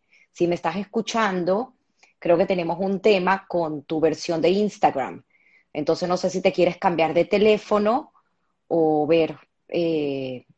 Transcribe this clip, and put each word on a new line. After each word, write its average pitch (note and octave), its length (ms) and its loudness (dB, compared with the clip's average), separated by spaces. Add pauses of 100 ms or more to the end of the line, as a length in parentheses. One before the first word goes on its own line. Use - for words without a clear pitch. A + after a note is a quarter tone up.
(340)
Si F3+ 120 0
me F3 100 0
estás E3 200 -4
escuchando, G3+ 1000 -2 (440)
creo E3+ 180 4
que F#3 80 2
tenemos F3 360 -2
un G3 180 -2
tema F#3+ 480 2
con D#3 360 -4
tu D#3+ 180 -4
versión D#3+ 400 0
de E3 80 4
Instagram. F#3 720 0 (480)
Entonces, D#3+ 380 -2
no F3+ 80 0
sé F#3 120 -4
si F#3 120 -4
te F#3 100 2
quieres F3 260 0
cambiar D#3+ 360 0
de E3+ 100 2
teléfono G#3 880 0 (560)
o D#3 400 2
ver, D#3 300 2 (320)
eh, C#3+ 760 -4 (120)